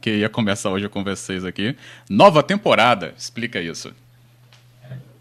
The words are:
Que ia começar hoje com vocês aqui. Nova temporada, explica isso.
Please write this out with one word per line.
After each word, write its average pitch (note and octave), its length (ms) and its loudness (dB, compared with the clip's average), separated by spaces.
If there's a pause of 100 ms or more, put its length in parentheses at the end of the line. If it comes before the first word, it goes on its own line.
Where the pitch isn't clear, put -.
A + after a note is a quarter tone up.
Que - 160 -4
ia G#2+ 120 0
começar G#2 420 -2
hoje G2 180 -2
com G2+ 160 -8
vocês F#2+ 400 -6
aqui. G2 320 -6 (340)
Nova D3+ 320 6
temporada, A#2 720 2
explica A#2 440 -10
isso. - 340 -10 (1300)